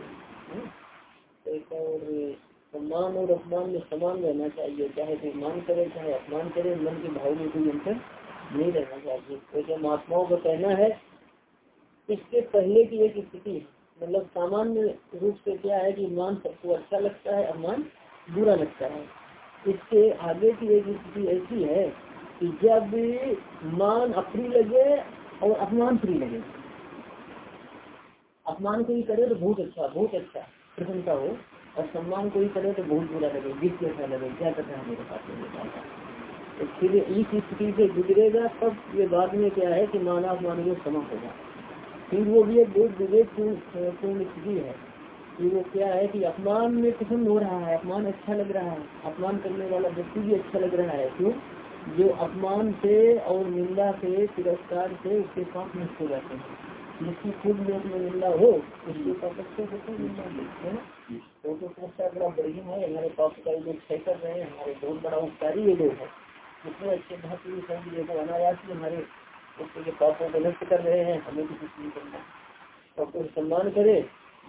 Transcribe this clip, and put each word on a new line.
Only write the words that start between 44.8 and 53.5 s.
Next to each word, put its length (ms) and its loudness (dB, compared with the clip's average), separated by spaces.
कि 100 2
वो 240 2
क्या 160 2
है 200 2
कि 140 -2
अपमान 520 2
में 180 4
पसंद 360 0
हो 100 6
रहा 200 0
है, 200 0
अपमान 280 -2
अच्छा 280 -4
लग 160 -2
रहा 200 -2
है, 120 -6
अपमान 340 -2
करने 280 -4
वाला 220 0
व्यक्ति 320 -4
भी 140 2
अच्छा 240 0
लग 160 2
रहा 160 2
है। 200 -2
क्यों? 220 2
जो 120 6
अपमान 640 0
से 460 6
और 280 0
निंदा 460 0